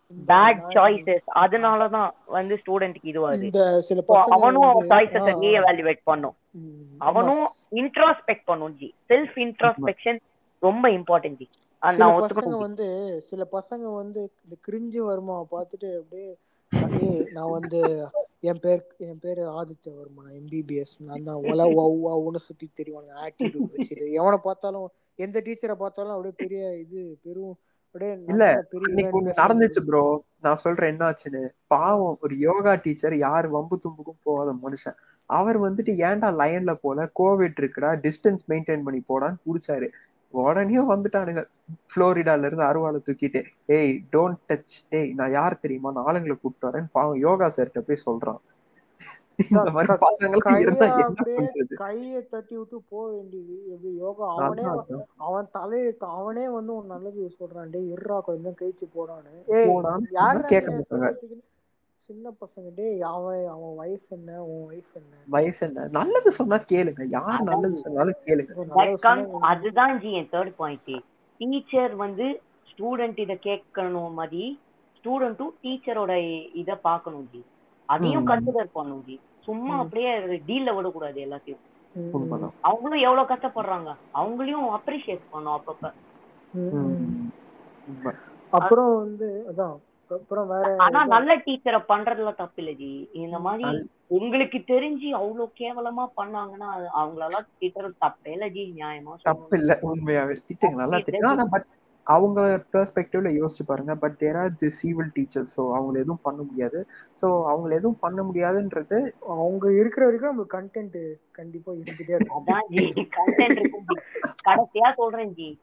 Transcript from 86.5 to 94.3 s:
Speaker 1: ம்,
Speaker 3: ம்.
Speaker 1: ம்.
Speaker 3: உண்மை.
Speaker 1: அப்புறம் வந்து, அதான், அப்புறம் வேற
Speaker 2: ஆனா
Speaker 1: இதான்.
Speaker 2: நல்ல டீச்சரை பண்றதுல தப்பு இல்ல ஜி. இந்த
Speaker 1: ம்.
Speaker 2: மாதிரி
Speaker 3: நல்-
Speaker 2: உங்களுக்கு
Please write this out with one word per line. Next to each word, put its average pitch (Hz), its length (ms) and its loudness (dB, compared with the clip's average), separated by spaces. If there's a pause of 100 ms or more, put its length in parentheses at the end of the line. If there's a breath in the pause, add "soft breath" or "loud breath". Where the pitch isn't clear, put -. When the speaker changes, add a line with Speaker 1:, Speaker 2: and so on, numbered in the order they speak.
Speaker 1:
ம், 180 60 -8
Speaker 3:
ம். 180 180 -4
Speaker 1:
ம். 180 540 -4 (580)
Speaker 3:
உண்மை. 131 240 -10 (380)
Speaker 1:
அப்புறம் 226 480 4
வந்து, 214 460 -8 (120)
அதான், 165 220 -4 (320)
அப்புறம் 202 380 -6
வேற 190 280 0
Speaker 2:
ஆனா 233 280 4
Speaker 1:
இதான். - 20 -2
Speaker 2:
நல்ல 262 300 6
டீச்சரை 254 520 -2
பண்றதுல 214 480 0
தப்பு 175 260 -10
இல்ல 156 100 -8
ஜி. 139 400 -12
இந்த 170 260 -8
Speaker 1:
ம். 170 40 -8
Speaker 2:
மாதிரி 220 280 -4
Speaker 3:
நல்- - 160 -6 (200)
Speaker 2:
உங்களுக்கு 247 520 0